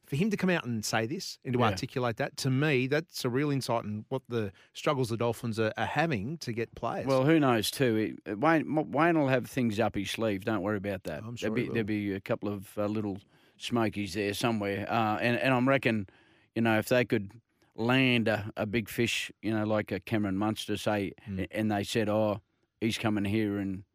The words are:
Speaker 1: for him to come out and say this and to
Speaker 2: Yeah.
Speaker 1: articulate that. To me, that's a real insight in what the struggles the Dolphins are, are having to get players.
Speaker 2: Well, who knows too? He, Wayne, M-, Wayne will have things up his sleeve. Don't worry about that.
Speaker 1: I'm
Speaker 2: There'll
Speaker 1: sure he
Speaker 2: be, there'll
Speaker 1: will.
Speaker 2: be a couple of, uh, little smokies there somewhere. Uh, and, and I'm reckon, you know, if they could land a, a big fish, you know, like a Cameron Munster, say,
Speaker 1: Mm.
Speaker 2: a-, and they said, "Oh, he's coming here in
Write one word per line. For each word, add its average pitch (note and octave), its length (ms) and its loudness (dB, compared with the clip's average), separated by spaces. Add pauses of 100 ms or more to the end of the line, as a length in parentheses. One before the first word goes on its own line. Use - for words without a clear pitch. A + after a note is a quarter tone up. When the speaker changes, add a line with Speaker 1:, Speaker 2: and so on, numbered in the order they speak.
Speaker 1:
for C#3 100 -6
him G3 140 2
to G3 80 0
come F#3 120 2
out E3+ 140 2
and A2+ 220 -4
say A2+ 200 0
this E3 380 -8
and C3+ 80 -4
to A#2+ 80 2
Speaker 2:
Yeah. A#2 60 6
Speaker 1:
articulate A#2 500 0
that. - 220 -4
To C3+ 120 -2
me, C3 380 2
that's D3 380 -2
a B2+ 40 2
real C#3+ 220 0
insight B2 320 0
in G#2+ 240 -6
what C3 220 -4
the A2 240 -2 (200)
struggles C3 360 0
the A2+ 80 -2
Dolphins A#2 420 -2
are, A2 160 2
are A2 100 -2
having D3 520 -2
to A#2+ 160 -8
get A2+ 220 -6
players. A#2+ 320 -6
Speaker 2:
Well, C3 180 4
who D#3+ 160 6
knows A#2+ 280 4
too? A2 460 0 (100)
He, G2+ 80 -4
Wayne, D3+ 280 4
M-, C#3 320 -2
Wayne D#3+ 260 4
will C#3 80 2
have B2+ 220 2
things A#2 320 0
up G#2 140 0
his G2 140 -2
sleeve. G#2 360 -2
Don't A2 160 0
worry G#2 160 -2
about F#2+ 260 -6
that. D#2+ 220 -8
Speaker 1:
I'm A#2+ 100 -10
Speaker 2:
There'll - 0 -
Speaker 1:
sure G#2+ 140 -4
he A2+ 140 0
Speaker 2:
be, F#2 40 -4
there'll - 120 -6
Speaker 1:
will. A2 40 0
Speaker 2:
be G#2 300 -2
a F#2+ 80 -4
couple G#2+ 260 -4
of, G2+ 300 -6
uh, G#2 80 0
little G#2 320 -2 (400)
smokies G#2 560 -2
there G#2 200 0
somewhere. G#2 560 -2
Uh, G#2+ 280 2
and, A#2+ 220 0
and C3 140 4
I'm B2 140 4
reckon, A#2 400 2 (480)
you A#2 60 0
know, A2+ 180 4
if G2+ 80 -2
they B2 160 4
could G#2+ 280 0 (440)
land A#2+ 540 4
a, G#2 260 0
a A2 100 -2
big G#2+ 220 -2
fish, - 420 -2 (120)
you G#2 120 -2
know, G#2+ 120 2
like G#2+ 260 0
a F#2 80 -2
Cameron G#2 380 -2
Munster, G#2 400 -2
say, G#2 340 -2 (180)
Speaker 1:
Mm. F#2+ 120 -4
Speaker 2:
a-, F#2 160 -6
and A2 120 0
they G2+ 140 0
said, G#2+ 240 0
"Oh, G#2 320 2 (400)
he's A2 180 0
coming G#2 280 0
here G2+ 340 0
in G2 240 -4 (100)